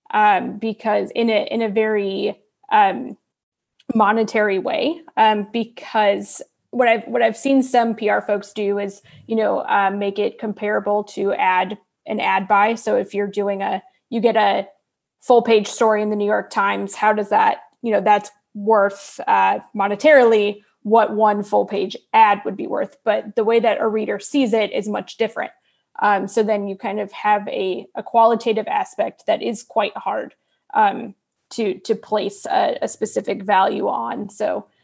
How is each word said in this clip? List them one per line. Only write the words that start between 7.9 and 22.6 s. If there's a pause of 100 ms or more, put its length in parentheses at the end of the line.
P
R
folks
do
is, (240)
you
know,
uh,
make
it
comparable
to
ad, (300)
an
ad
buy.
So
if
you're
doing
a, (260)
you
get
a (540)
full
page
story
in
the
New
York
Times,
how
does
that, (240)
you
know,
that's (240)
worth,
uh, (180)
monetarily (200)
what
one
full
page (200)
ad
would
be